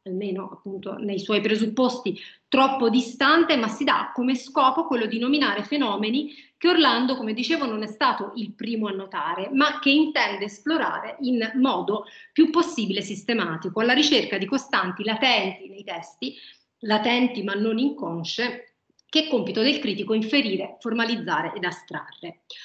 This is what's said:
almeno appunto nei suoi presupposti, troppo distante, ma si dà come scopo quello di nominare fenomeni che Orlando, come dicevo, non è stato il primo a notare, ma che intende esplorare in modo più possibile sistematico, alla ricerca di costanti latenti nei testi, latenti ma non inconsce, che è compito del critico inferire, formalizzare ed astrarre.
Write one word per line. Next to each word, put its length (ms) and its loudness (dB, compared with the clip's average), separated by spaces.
almeno 460 -6
appunto 440 -10
nei 240 -4
suoi 220 -2
presupposti, 800 0
troppo 420 4
distante, 640 4
ma 120 0
si 160 -4
dà 280 2
come 220 0
scopo 520 2
quello 200 0
di 120 -4
nominare 440 2
fenomeni 720 -2
che 120 2
Orlando, 480 4
come 180 -4
dicevo, 320 -2
non 160 -4
è 40 -6
stato 500 -2
il 160 -8
primo 360 -4
a 40 -4
notare, 600 -6
ma 260 2
che 120 2
intende 540 2
esplorare 760 -4
in 360 0
modo 480 2
più 180 6
possibile 520 0
sistematico, 800 -4
alla 140 4
ricerca 440 4
di 80 -2
costanti 580 -2
latenti 640 0
nei 160 -18
testi, 520 -10
latenti 600 2
ma 120 -4
non 240 0
inconsce, 960 -4
che 160 2
è 40 -8
compito 320 0
del 180 2
critico 360 -2
inferire, 640 0
formalizzare 760 -2
ed 100 -8
astrarre. 760 -10